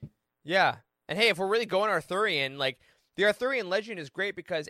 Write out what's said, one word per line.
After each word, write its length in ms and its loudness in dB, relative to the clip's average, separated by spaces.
Yeah. 340 2
And 100 -4
hey, 120 4
if 80 2
we're 100 -2
really 180 0
going 260 2
Arthurian, 680 -2
like, 200 -2
the 80 0
Arthurian 460 0
legend 320 -2
is 80 -12
great 260 -6
because 340 -6